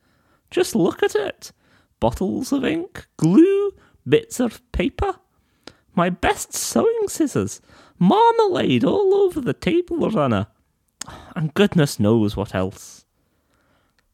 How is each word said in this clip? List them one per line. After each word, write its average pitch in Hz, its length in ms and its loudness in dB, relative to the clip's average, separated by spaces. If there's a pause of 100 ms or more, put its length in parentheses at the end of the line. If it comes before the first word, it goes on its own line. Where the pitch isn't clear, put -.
(500)
"Just - 240 -2
look - 280 0
at 403 120 -2
it. - 380 -8 (480)
Bottles 190 500 -2
of 269 140 -2
ink, - 420 -6 (120)
glue, 381 540 4 (360)
bits - 320 0
of 240 220 -4 (100)
paper. 320 440 -4 (760)
My 175 140 2
best - 460 -4
sewing 427 540 -2
scissors, 131 520 -4 (380)
marmalade 427 840 2
all 392 280 2
over 381 300 2
the 143 100 -2
table 349 560 -2
runner, 127 380 0 (880)
and 156 160 -4
goodness 180 480 2
knows 107 340 2
what 101 200 -8
else." - 500 -8 (1080)